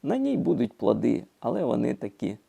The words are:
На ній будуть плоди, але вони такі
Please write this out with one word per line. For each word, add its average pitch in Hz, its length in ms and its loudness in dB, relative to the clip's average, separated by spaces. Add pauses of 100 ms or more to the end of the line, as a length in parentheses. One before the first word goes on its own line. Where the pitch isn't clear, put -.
На 170 140 0
ній 269 200 0
будуть - 420 0
плоди, 110 480 2 (140)
але 160 240 -2
вони 117 300 0
такі 104 440 -8 (100)